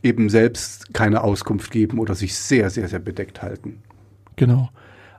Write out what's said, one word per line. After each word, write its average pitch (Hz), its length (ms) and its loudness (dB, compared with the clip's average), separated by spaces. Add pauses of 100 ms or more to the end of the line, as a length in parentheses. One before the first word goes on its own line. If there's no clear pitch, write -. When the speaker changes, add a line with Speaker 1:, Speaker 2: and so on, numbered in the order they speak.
Speaker 1:
eben 117 280 2
selbst - 640 0
keine 110 280 2
Auskunft 104 480 -2
geben 110 280 0
oder 104 160 -2
sich 92 220 -4
sehr, 113 340 2
sehr, 104 180 -6
sehr 85 120 -8
bedeckt 92 420 -10
halten. - 400 -12 (540)
Speaker 2:
Genau. 127 340 2 (480)